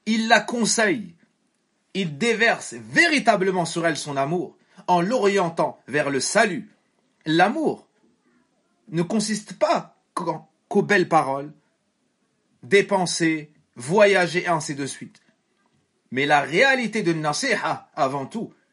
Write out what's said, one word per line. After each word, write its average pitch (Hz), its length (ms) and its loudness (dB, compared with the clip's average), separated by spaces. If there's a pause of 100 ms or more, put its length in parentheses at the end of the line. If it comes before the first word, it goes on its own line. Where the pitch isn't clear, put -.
il 220 240 0
la 226 100 6
conseille, 208 760 -2 (800)
il 170 240 -4
déverse 220 580 0
véritablement 190 880 2
sur 165 200 -4
elle 160 120 0
son 143 180 -8
amour 139 400 -2 (320)
en 180 140 4
l'orientant 190 880 0
vers 139 200 -2
le 135 120 -2
salut. 190 500 0 (540)
L'amour 190 640 0 (1000)
ne 165 140 -2
consiste 214 580 -4
pas 302 380 0 (160)
qu'en, 165 360 -8 (200)
qu'aux 202 120 2
belles 180 280 2
paroles, 143 420 0 (1120)
dépenser, 170 920 0 (240)
voyager, 180 720 2
ainsi 156 260 -2
de 135 120 -6
suite. - 360 -14 (880)
Mais 135 160 -2
la 147 140 4
réalité 220 640 0
de 170 80 0
nasiha, 156 840 -4
avant 135 300 -2
tout, 214 260 -10 (200)